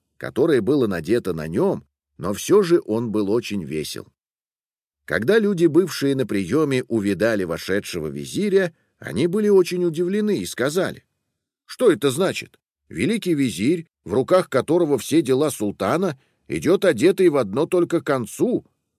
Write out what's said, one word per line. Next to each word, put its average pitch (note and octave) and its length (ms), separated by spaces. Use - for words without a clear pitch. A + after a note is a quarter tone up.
которое C3 440
было A2+ 260
надето F#2 460
на D#2+ 140
нем, A#2+ 380
но - 160
все F#3 300
же E3+ 220
он A2+ 260
был G2+ 180
очень G#2 340
весел. C#2+ 440
Когда A#2+ 340
люди, G3 280
бывшие C#3+ 480
на C3 100
приеме, B2 640
увидали G2+ 560
вошедшего E2 640
визиря, E3 680
они C3 280
были G#3 200
очень F3+ 380
удивлены F3+ 540
и F2+ 60
сказали: C#3+ 600
"Что A#3+ 260
это C#3 180
значит? C#3+ 500
Великий F3+ 440
визирь, C#3 540
в F2 100
руках D3+ 360
которого D3 480
все D3 240
дела C3 300
султана, B2+ 680
идет D#3 380
одетый F3 440
в C#3+ 80
одно B2 300
только E3+ 340
канцу, C#3 640